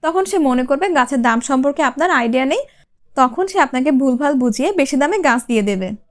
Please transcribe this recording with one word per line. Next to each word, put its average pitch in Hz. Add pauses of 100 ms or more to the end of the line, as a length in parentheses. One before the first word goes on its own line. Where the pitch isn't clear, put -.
তখন 330
সে 381
মনে 254
করবে 294
গাছের 262
দাম 233
সম্পর্কে 277
আপনার 285
আইডিয়া 254
নেই, 311 (560)
তখন 262
সে 381
আপনাকে 269
ভুলভাল 269
বুঝিয়ে 254
বেশি 294
দামে 294
গাছ 254
দিয়ে 220
দেবে। 190 (200)